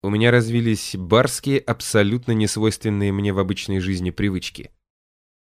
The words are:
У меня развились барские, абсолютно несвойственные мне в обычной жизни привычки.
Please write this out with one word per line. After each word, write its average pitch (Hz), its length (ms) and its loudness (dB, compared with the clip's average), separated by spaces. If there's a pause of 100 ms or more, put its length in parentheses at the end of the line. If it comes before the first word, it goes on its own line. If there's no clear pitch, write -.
У 98 80 -2
меня 110 220 4
развились 117 640 0
барские, 123 640 0
абсолютно 117 720 0
несвойственные 107 800 0
мне 101 220 -2
в 95 60 0
обычной 98 400 -2
жизни 90 300 -2
привычки. 95 640 -6 (720)